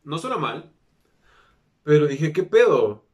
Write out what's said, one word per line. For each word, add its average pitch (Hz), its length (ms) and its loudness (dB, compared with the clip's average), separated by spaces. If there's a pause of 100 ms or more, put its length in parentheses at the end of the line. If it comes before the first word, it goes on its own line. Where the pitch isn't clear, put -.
No 156 140 -10
suena 254 180 -6
mal, 120 360 -8 (1120)
pero 151 220 4
dije, 147 260 -4
"¿Qué 185 100 -2
pedo? 147 720 2